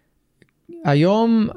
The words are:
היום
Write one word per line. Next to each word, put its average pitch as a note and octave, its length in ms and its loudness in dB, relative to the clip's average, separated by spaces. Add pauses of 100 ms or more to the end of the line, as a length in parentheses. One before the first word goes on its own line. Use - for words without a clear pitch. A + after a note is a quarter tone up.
(840)
היום G#3+ 720 2